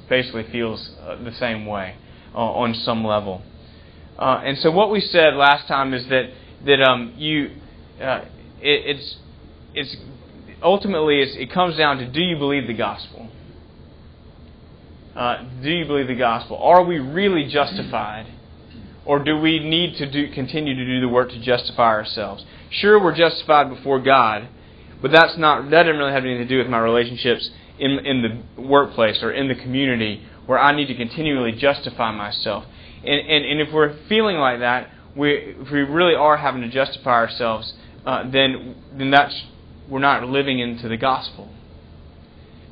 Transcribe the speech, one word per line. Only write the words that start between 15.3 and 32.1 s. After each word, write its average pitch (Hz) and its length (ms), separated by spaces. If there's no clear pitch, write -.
do 143 80
you 170 140
believe 143 220
the 127 80
gospel? 117 420
Are 175 260
we 175 160
really 156 480
justified, 117 800
or 143 180
do 156 140
we 160 220
need 160 400
to 143 120
do, 143 220
continue 143 420
to 127 120
do 127 160
the 127 60
work 123 200
to 117 140
justify 123 460
ourselves? 107 540
Sure, 208 320
we're 165 120
justified 156 540
before 131 320
God, 120 480
but - 100
that's 160 240
not, 143 340
that 165 120
doesn't 160 160
really 139 140
have 131 120
anything 120 240
to - 0
do 131 80
with 123 120
my 120 100
relationships 120 720
in, 139 120
in 131 160
the 120 60
workplace 131 600
or 113 80
in 135 180
the 127 60
community 123 720
where 127 120
I 143 160
need 147 120
to 131 80
continually 123 580
justify 120 600